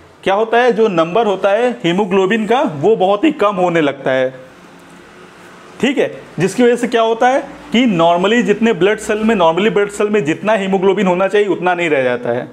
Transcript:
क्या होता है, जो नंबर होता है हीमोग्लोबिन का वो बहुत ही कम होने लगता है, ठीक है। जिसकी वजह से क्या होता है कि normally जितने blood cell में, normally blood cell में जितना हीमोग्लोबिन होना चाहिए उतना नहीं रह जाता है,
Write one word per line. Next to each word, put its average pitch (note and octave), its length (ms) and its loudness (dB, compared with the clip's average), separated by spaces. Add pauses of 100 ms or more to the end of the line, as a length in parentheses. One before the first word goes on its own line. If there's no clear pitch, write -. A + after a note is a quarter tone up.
(240)
क्या F#3 100 0
होता A3 240 0
है, B3 160 2
जो A3 140 2
नंबर F3 380 0
होता G3 260 0
है A#3+ 240 0
हीमोग्लोबिन F#3+ 720 0
का B3 140 0 (140)
वो F#3 200 2
बहुत G3 280 0
ही D#4+ 100 2
कम G3+ 220 0
होने F3 260 0
लगता C#3 300 -2
है, C3 180 0 (1500)
ठीक C4+ 180 0
है। D#3 140 0 (280)
जिसकी F#3+ 240 0
वजह A#3+ 120 4
से A#3+ 120 -4
क्या A3+ 140 0
होता A3+ 280 2
है C#4 120 0 (300)
कि B3 160 2
normally F3+ 560 2
जितने G#3 300 2
blood G#3 260 0
cell G#3+ 200 -4
में, A3 160 2
normally F3+ 380 2
blood G3+ 180 0
cell G#3 180 -2
में G#3 160 0
जितना D#3+ 280 -2
हीमोग्लोबिन F#3+ 540 0
होना F#3 200 0
चाहिए G#3 200 0
उतना F3 260 -2
नहीं F3 160 -2
रह C#3 140 0
जाता B2 260 -2
है, B2+ 240 -4